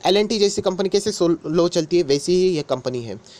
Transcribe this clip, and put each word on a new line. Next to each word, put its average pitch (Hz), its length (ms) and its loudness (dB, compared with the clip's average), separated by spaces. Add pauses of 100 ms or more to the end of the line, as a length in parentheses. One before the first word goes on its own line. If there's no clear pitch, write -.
एल 190 160 2
एंड 208 120 2
टी 220 100 -2
जैसी 202 240 0
कंपनी 190 260 -2
कैसे 202 240 0
स्लो 170 560 0
चलती 175 280 0
है 175 60 4
वैसी 143 320 0
ही 185 140 4
ये 156 220 0
कंपनी 127 320 -4
है। 107 160 -10 (220)